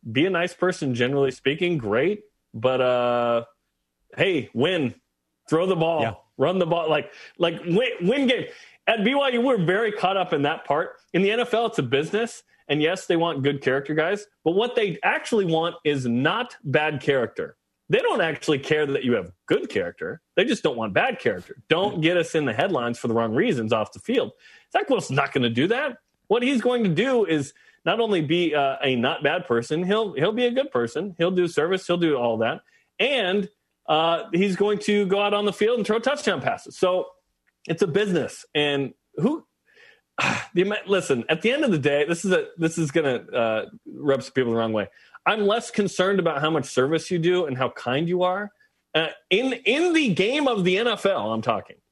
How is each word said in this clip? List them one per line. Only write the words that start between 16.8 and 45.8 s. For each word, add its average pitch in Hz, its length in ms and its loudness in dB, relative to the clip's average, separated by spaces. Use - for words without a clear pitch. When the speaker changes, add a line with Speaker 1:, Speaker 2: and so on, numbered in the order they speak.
Speaker 1:
character. 117 560 -2
They 185 100 2
don't 330 220 2
actually 156 380 0
care 151 280 0
that 139 180 -2
you 123 100 2
have 90 160 -2
good - 220 0
character. 87 520 -6
They 220 100 4
just 247 200 -2
don't 139 120 0
want 110 160 -4
bad 233 280 0
character. 92 360 -4
Don't 175 320 0
get 165 160 4
us 165 180 -2
in 156 100 2
the 120 80 0
headlines 120 460 0
for - 80 -6
the 117 80 0
wrong 113 200 0
reasons 117 380 0
off 110 200 -2
the - 80 -18
field. 202 320 -2
Zach 403 160 0
Wilson's 202 280 0
not 143 160 0
gonna 120 180 2
do 127 180 0
that. 254 300 -2
What 240 140 2
he's 254 180 2
going 247 240 0
to 190 60 2
do 226 340 2
is 156 300 -2
not 196 160 0
only 214 200 2
be, 160 320 0
uh, 139 300 0
a 131 140 0
not 127 260 -2
bad 160 240 -2
person, 135 380 -2
he'll, 208 300 0
he'll 160 180 0
be 240 140 0
a 240 40 2
good 269 220 -4
person. 196 460 -4
He'll 170 120 2
do 180 160 2
service. 170 400 -2
He'll 175 100 0
do 165 200 2
all 120 220 0
that. 120 240 -2
And, 202 500 0
uh, 160 440 2
he's 185 240 2
going 202 240 0
to 208 260 2
go 196 140 2
out 202 140 0
on 208 100 0
the 202 80 0
field 233 260 0
and 208 80 -4
throw 220 140 0
touchdown 233 400 -2
passes. - 360 -6
So 180 300 2
it's 165 140 0
a 196 40 4
business. 175 580 0
And 143 380 0
who, 233 320 0
<sighs> - 360 -4
the 170 80 2
ama-, 208 160 0
listen, 156 400 0
at 165 140 0
the 226 100 2
end 302 120 0
of 254 60 2
the 170 80 2
day, 143 260 2
this 170 200 -4
is 190 80 2
a, 160 240 2
this 160 220 -2
is 160 120 0
gonna, 139 420 0
uh, 113 340 0
rub 135 380 -2
some - 80 -16
people 123 180 0
the 113 80 0
wrong 110 140 0
way. 104 160 -2
I'm 208 220 0
less 226 240 0
concerned 196 480 0